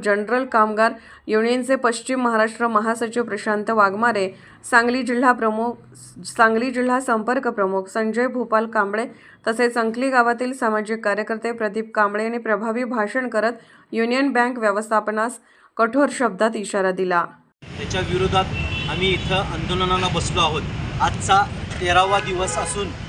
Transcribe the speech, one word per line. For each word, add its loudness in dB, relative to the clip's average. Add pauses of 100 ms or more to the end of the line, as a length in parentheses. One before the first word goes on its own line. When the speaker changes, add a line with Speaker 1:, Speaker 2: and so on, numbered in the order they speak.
Speaker 1:
जनरल 0
कामगार 2 (360)
युनियनचे 2
पश्चिम 0
महाराष्ट्र 2
महासचिव 0
प्रशांत -2
वाघमारे, 2 (420)
सांगली 4
जिल्हा 4
प्रमुख, 0 (520)
सांगली 2
जिल्हा 0
संपर्क 0
प्रमुख 0
संजय -2
भूपाल 0
कांबळे, -2 (400)
तसेच 2
अंकली 0
गावातील -2
सामाजिक -4
कार्यकर्ते -4
प्रदीप -6
कांबळे 2
यांनी -4
प्रभावी -2
भाषण -2
करत 0 (380)
युनियन 0
बँक 0
व्यवस्थापनास 0 (380)
कठोर 4
शब्दात 0
इशारा 0
दिला. 0 (520)
Speaker 2:
त्याच्या -4
विरोधात 2 (440)
आम्ही 0
इथं -2
आंदोलनाला -2
बसलो -2
आहोत. 2 (400)
आजचा 4 (380)
तेरावा 4
दिवस -2
असून -4 (220)